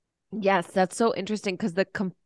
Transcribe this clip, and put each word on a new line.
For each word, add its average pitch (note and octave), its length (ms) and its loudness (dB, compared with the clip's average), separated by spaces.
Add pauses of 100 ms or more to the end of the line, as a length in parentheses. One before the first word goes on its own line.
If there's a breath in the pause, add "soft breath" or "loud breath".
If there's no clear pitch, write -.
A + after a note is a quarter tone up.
(300)
Yes, F#3+ 380 0
that's F#3 280 0
so A3+ 200 4
interesting, G3 400 -4
'cause F#3 180 -4
the F#3+ 120 2
com-, F#3 280 -4 (120)